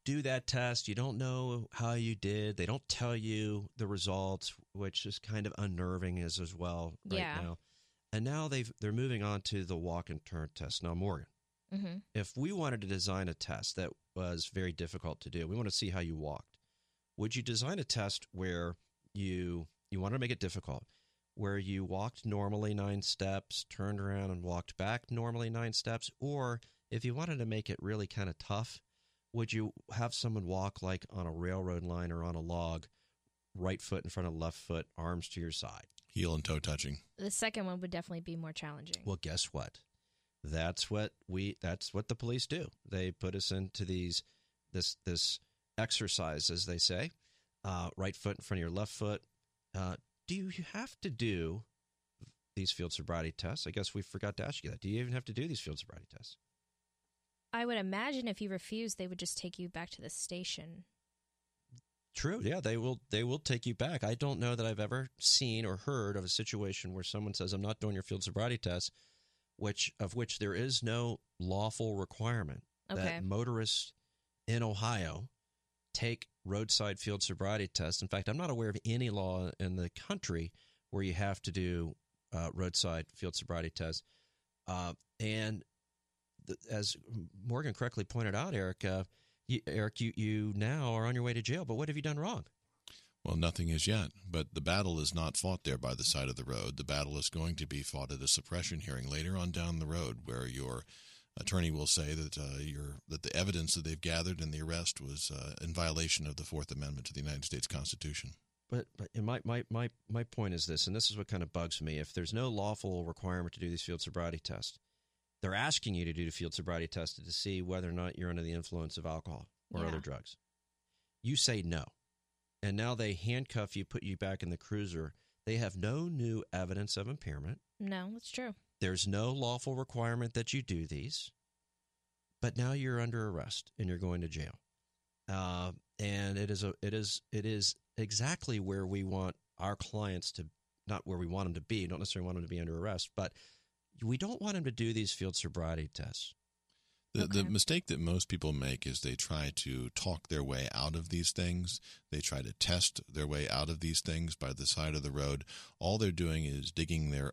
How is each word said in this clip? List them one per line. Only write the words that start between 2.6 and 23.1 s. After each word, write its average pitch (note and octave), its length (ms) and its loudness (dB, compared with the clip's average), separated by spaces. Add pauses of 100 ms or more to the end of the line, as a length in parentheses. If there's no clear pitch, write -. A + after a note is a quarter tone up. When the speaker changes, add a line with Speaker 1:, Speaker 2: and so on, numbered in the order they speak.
Speaker 1:
don't A2 240 0
tell A#2+ 260 2
you G#2+ 600 0
the A2 100 0
results, F#2+ 680 0 (200)
which G2 320 -2
is G2+ 120 -4
kind G#2+ 300 -2
of - 100 -2
unnerving F2+ 600 0
as, E2+ 200 0
as F2 140 -4
well F2 400 -2 (160)
right F#3+ 100 2
Speaker 2:
Yeah. D#3+ 220 0
Speaker 1:
now. E2+ 160 -4 (540)
And A2 140 0
now D3+ 240 0
they've, B2+ 220 0 (100)
they're G#2+ 100 2
moving A#2+ 320 2
on G#2 200 2
to G2 200 0
the F2 140 0
walk E2+ 320 -2
and D#2 160 -4
turn D#2 300 -4
test. - 280 -2
Now, E2+ 120 0
Morgan, F2+ 320 0 (460)
Speaker 2:
Mm-hmm. G3 220 -2 (180)
Speaker 1:
if G#2 240 0
we D3 140 2
wanted C#3+ 300 2
to G2 60 -4
design F#2+ 400 2
a E2+ 60 0
test - 440 -2
that F#2 120 0 (260)
was F2 380 0
very F#2 180 2
difficult E2 500 -4
to - 100 -8
do, E2 160 -2
we F#2+ 80 0
want A#2 120 2
to F#2+ 80 0
see G2 140 2
how F#2 100 0
you E2 160 0
walked. D2+ 420 -6 (600)
Would A2 180 0
you B2+ 60 0
design B2 380 0
a C#3+ 40 0
test - 500 0
where F2 420 0 (400)
you, F2+ 520 0 (220)
you G2 100 -2
wanted G2 160 2
to C3+ 40 2
make B2 120 0
it A#2+ 80 0
difficult, F2 460 -4 (480)
where G2+ 240 0
you F#2+ 260 0
walked F#2+ 420 -2
normally G#2 500 2
nine G2+ 260 0
steps, - 680 0